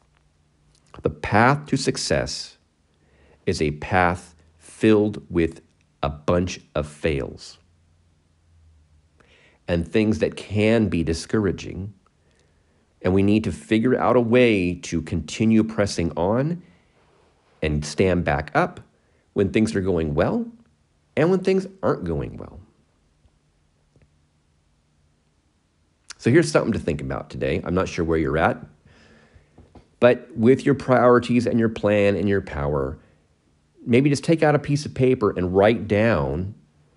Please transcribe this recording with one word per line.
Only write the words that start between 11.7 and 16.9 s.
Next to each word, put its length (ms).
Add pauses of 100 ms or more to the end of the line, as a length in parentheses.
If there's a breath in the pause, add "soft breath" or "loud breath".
And 140
we 80
need 220
to 80
figure 460
out 160
a 60
way 540
to 260
continue 640
pressing 480
on 500 (1000 soft breath)